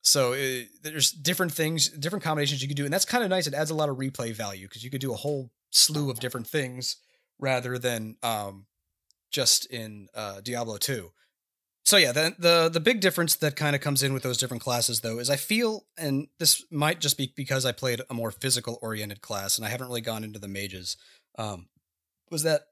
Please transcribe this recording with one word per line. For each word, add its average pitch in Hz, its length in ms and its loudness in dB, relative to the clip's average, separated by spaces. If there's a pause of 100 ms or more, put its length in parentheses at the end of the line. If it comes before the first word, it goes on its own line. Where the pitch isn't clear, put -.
so 127 320 4
it, 131 340 -2 (140)
there's 151 300 0
different 170 420 0
things, 156 360 2
different 160 340 -6
combinations 147 400 0
you 139 40 -4
could 143 100 -4
do. 143 80 -2
And 143 80 -2
that's 190 120 2
kinda 233 240 0
nice. 185 180 2
It 139 60 -4
adds 151 160 -2
a 160 60 -2
lot 151 140 2
of 131 80 -4
replay 131 360 -4
value 98 340 -8
'cause 107 160 -16
you 123 60 -10
could 135 120 -4
do 131 120 -2
a 110 40 -6
whole 139 340 -4 (200)
slew 147 380 4
of 113 100 -4
different 123 280 -6
things 127 500 -4 (420)
rather 127 380 0
than, 117 460 -2
um, 101 420 -4 (680)
just - 360 2
in, 107 480 -10
uh, 98 260 -8
Diablo 117 360 -6
two. 101 360 -4 (720)
So - 100 6
yeah, 156 160 8
the, 156 260 2
the, 170 320 6
the 165 120 2
big 220 180 4
difference 175 380 4
that 147 180 0
kinda 143 240 2
comes 139 240 0
in 135 100 2
with 131 100 -4
those 123 140 -2
different 123 260 -2
classes, 120 380 0
though, 113 180 -4
is 123 100 -4
I 143 80 4
feel, 220 480 0 (120)
and 143 300 -2 (120)
this - 320 4
might 156 280 2
just 143 180 0
be 135 180 -4
because 135 300 -2
I 127 60 2
played 123 380 -2
a 127 40 -6
more 117 180 -4
physical-oriented 113 880 -4
class 98 360 -2
and 113 80 -4
I 107 40 -2
haven't 123 180 -6
really 123 140 -4
gone 110 240 -4
into 107 140 -12
the 98 100 -12
mages, 95 480 -6 (400)
um, 101 320 -6 (600)
was 156 140 -2
that 156 280 4